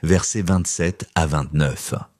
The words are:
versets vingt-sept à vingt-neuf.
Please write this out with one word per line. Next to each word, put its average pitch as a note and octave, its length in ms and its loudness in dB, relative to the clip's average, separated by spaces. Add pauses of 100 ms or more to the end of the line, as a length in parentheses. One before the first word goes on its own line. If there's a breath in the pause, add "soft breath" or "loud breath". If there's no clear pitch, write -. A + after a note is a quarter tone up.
versets F#2+ 400 2
vingt-sept F2+ 720 0
à D#2+ 140 2
vingt-neuf. D2 680 0 (260)